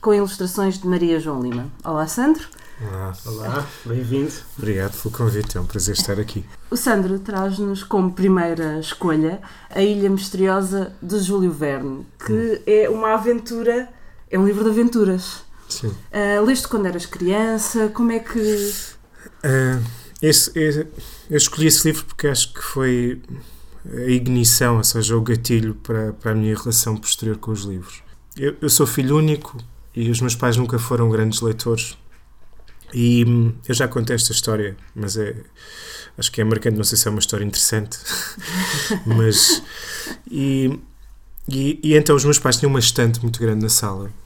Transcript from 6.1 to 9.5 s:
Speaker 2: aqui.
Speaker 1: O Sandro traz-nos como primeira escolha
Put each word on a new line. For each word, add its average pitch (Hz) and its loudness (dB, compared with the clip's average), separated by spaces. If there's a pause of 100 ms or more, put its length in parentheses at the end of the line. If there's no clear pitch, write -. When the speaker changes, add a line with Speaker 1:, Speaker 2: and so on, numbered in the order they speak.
Speaker 2:
aqui. 107 -6 (240)
Speaker 1:
O - -4
Sandro 196 0
traz-nos 196 -4
como 185 0
primeira 170 2
escolha 160 0 (300)